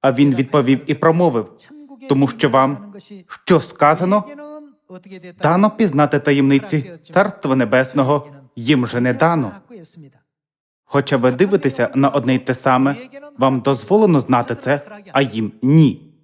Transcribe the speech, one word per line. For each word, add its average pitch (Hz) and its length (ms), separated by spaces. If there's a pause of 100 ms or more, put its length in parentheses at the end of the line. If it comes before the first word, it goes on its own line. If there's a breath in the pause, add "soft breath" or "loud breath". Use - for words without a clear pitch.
А 135 100
він 135 240
відповів 131 500
і - 80
промовив: 160 580 (580)
"Тому 139 180
що 139 220
вам, 135 440 (520)
що 175 140
сказано, 180 640 (1200)
дано 185 300
пізнати 147 480
таємниці 139 720 (220)
Царства 180 420
Небесного, 131 720 (280)
їм 123 320
же 120 140
не 123 120
дано". 147 380 (1300)
Хоча 139 320
ви 123 140
дивитеся 143 640
на 135 140
одне 131 260
й 131 40
те 131 140
саме, 131 420 (420)
вам 131 240
дозволено 165 580
знати 120 360
це, 143 460 (100)
а 135 100
їм 110 300 (100)
ні. 139 520 (100)